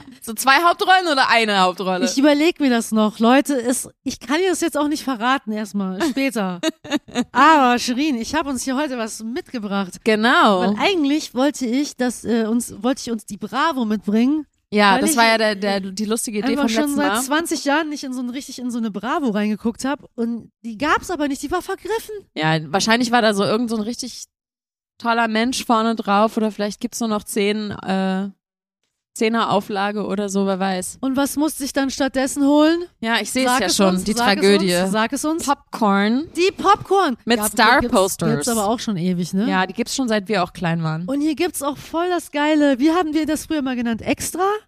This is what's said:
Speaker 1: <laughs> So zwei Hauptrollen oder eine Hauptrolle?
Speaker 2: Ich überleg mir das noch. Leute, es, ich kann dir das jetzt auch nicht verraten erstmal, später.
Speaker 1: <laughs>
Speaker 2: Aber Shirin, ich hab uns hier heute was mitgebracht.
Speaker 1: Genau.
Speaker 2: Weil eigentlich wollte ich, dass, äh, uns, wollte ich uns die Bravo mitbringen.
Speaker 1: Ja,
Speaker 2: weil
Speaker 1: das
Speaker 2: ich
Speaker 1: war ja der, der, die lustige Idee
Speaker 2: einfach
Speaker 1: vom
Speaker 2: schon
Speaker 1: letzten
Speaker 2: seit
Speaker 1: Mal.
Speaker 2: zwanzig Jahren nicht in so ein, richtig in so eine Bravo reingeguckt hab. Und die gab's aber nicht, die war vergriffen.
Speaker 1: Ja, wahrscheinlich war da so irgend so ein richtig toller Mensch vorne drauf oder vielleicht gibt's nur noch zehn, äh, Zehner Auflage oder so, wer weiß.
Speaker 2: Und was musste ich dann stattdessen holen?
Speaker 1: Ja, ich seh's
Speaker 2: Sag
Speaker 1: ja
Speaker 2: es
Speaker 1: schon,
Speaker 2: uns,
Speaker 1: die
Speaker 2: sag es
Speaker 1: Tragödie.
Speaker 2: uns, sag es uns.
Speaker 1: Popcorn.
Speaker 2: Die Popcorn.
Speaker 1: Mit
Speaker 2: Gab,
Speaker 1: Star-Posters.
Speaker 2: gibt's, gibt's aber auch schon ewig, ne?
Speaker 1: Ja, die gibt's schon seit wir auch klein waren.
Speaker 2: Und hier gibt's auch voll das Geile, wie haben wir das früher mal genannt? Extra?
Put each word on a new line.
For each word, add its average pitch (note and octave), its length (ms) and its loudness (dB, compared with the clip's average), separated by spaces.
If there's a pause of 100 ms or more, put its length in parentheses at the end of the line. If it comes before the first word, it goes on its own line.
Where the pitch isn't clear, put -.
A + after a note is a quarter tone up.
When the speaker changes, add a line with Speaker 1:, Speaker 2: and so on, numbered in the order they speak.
Speaker 1:
<laughs> - 120 -20
So A3+ 120 -10
zwei C4+ 280 4
Hauptrollen F4+ 480 2
oder C4+ 200 2
eine A3 320 4
Hauptrolle? F#3 420 0
Speaker 2:
Ich - 140 -2
überleg D4 420 4
mir C#4+ 100 2
das A#3 220 0
noch. G#3+ 280 0
Leute, C4 420 4
es, A#3+ 260 -2 (160)
ich - 160 -6
kann D4+ 200 -2
dir F#4+ 100 2
das E4+ 100 0
jetzt E4 180 -2
auch D4 120 0
nicht D4+ 160 -4
verraten A#3+ 480 -2
erstmal, G3 480 -4
später. G#3+ 580 -2 (360)
Speaker 1:
<laughs> - 360 -6
Speaker 2:
Aber C4 480 6
Shirin, B3+ 380 -2
ich A#3 180 -6
hab D#4+ 100 0
uns C4+ 180 -4
hier C4 120 -2
heute C4 220 -2
was A3 260 -8
mitgebracht. G#3 800 -6
Speaker 1:
Genau. A3 560 4
Speaker 2:
Weil G#3 200 2
eigentlich D4+ 540 0
wollte C4 320 0
ich, C4+ 300 -2
dass, B3 300 -4
äh, A3+ 180 0
uns, A3+ 300 -4 (100)
wollte C4 220 -2
ich B3+ 40 -8
uns A3+ 160 -6
die G3+ 120 -10
Bravo C4 480 -2
mitbringen. A3+ 600 0 (240)
Speaker 1:
Ja, G3+ 260 4
Speaker 2:
weil B3+ 60 2
Speaker 1:
das D#4 100 2
Speaker 2:
ich D4+ 40 -2
Speaker 1:
war A#3 120 6
ja A3+ 100 4
der, G#3+ 180 0
der, G3 240 -2
die F#3+ 240 -6
lustige G#3+ 360 -4
Idee A3 100 -2
Speaker 2:
einfach C#4+ 140 0
Speaker 1:
vom A3+ 60 2
Speaker 2:
schon A3+ 140 0
Speaker 1:
letzten C#4+ 140 -2
Speaker 2:
seit C#4+ 160 0
Speaker 1:
Mal. A#3 80 0
Speaker 2:
zwanzig D4 420 -2
Jahren D4+ 240 0
nicht D4 160 -10
in C4+ 80 -8
so B3+ 100 -6
ein, B3 80 -6
richtig B3+ 300 -12
in B3 100 -6
so A#3+ 100 -4
eine A3+ 120 -2
Bravo B3 380 -2
reingeguckt G#3+ 560 -2
hab. C#4 300 -6
Und A#3 360 -6 (140)
die A3+ 120 -10
gab's D#4 320 -2
aber D4+ 200 -2
nicht, C#4 120 -6
die C#4+ 100 -8
war F4+ 100 -2
vergriffen. G#4+ 540 -6 (200)
Speaker 1:
Ja, D#3+ 220 0 (160)
wahrscheinlich A3+ 380 0
war A#3+ 100 4
da G#3+ 120 4
so G3+ 120 0
irgend A3 240 0
so A3+ 80 -2
ein G#3+ 40 -2
richtig A#3 440 -10 (720)
toller A#3 320 0
Mensch A3+ 360 0
vorne A3+ 300 2
drauf G#3+ 400 2
oder A3 160 0
vielleicht G#3 300 -6
gibt's - 180 -8
nur A#3 80 -2
noch G#3+ 160 -2
zehn, G#3 480 -2
äh, F#3+ 560 -2 (880)
Zehner A3 340 0
Auflage G3+ 560 -2
oder G3 240 -4
so, G3 160 0
wer F#3+ 140 -2
weiß. F#3 420 -4
Speaker 2:
Und C4 160 -2
was C#4 200 -2
musste D4+ 260 -2
ich C4 100 -8
dann C4+ 160 0
stattdessen C4+ 560 -2
holen? D4+ 380 4 (160)
Speaker 1:
Ja, A3+ 200 0
ich G#3 120 -4
seh's C4 180 0
Speaker 2:
Sag B3+ 120 2
Speaker 1:
ja F#3+ 40 0
Speaker 2:
es E4+ 100 0
Speaker 1:
schon, F#3+ 200 4
Speaker 2:
uns, F#3 80 -2
Speaker 1:
die G#3+ 100 -2
Speaker 2:
sag A3+ 240 2
es G3+ 60 -2
Speaker 1:
Tragödie. G3 320 4
Speaker 2:
uns, F#3 160 0
sag A3 200 0
es C#4+ 140 -4
uns. D#4+ 180 -2
Speaker 1:
Popcorn. A3+ 840 0 (100)
Speaker 2:
Die F#4 180 4
Popcorn. F#4+ 720 2
Speaker 1:
Mit A3+ 140 2
Speaker 2:
Gab, G#3+ 120 -2
Speaker 1:
Star-Posters. A3+ 800 4
Speaker 2:
gibt's, C#3+ 160 0
gibt's - 20 -2 (120)
aber G3 100 0
auch A#3 80 0
schon A3 180 -4
ewig, F3+ 380 -2
ne? G3+ 160 0
Speaker 1:
Ja, F#3 160 2
die F#3 80 -8
gibt's - 220 -4
schon C4 120 0
seit G#3+ 200 0
wir G3+ 160 0
auch F3+ 100 -6
klein E3 300 -2
waren. D#3+ 240 -4
Speaker 2:
Und C#4+ 140 -2
hier D#4 120 2
gibt's D#4+ 300 -2
auch C#4 160 -4
voll E4+ 320 -4
das E4+ 180 -2
Geile, D4 480 2
wie D4+ 140 4
haben D#4+ 240 0
wir D#4 100 0
das D4 220 -4
früher D4+ 160 -2
mal C4 120 -4
genannt? A#3 280 -4
Extra? - 440 -2 (200)